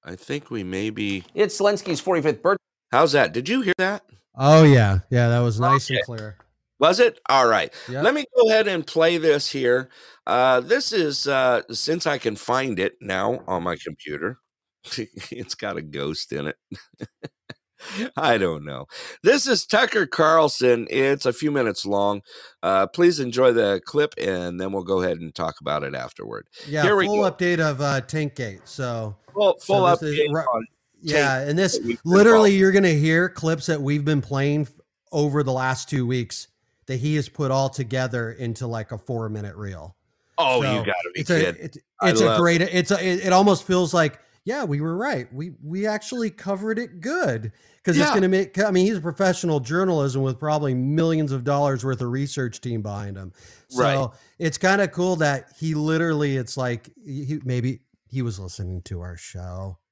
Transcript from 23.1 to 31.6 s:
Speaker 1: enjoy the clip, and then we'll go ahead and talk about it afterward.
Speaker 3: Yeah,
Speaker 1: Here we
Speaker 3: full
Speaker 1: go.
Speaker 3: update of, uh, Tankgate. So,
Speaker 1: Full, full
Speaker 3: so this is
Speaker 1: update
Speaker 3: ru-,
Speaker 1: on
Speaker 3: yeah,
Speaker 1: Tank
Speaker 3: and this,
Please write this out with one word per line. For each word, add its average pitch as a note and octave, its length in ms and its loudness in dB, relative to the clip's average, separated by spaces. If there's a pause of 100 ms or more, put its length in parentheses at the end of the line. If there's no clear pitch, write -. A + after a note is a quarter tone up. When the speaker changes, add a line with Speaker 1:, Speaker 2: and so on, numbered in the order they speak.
Speaker 1:
enjoy B2 320 4
the G2+ 320 2
clip, D3 320 -2
and F2+ 420 -4
then F#2+ 140 -4
we'll G2 100 -6
go F#2 180 0
ahead F2 180 -2
and D#2+ 140 -12
talk D#2 280 -8
about D2 220 -4
it C#2 120 -8
afterward. A1+ 520 -12 (200)
Speaker 3:
Yeah, D3+ 160 -2
Speaker 1:
Here G3+ 140 4
we F#3 80 2
Speaker 3:
full G#3 180 0
Speaker 1:
go. F#3 80 2
Speaker 3:
update F3 280 -2
of, D3 200 0
uh, C#3+ 220 -2
Tankgate. C3+ 680 -8
So, A#2 480 -8 (180)
Speaker 1:
Full, G3 260 2
full F#3+ 260 2
Speaker 3:
so F3 60 6
this E3+ 100 2
is D3+ 180 -2
Speaker 1:
update D3 140 0
Speaker 3:
ru-, D#3+ 80 -2
Speaker 1:
on A#2 240 -2 (360)
Speaker 3:
yeah, D3 360 2
Speaker 1:
Tank C#3+ 120 -4
Speaker 3:
and D#3 100 0
this, F#3+ 180 2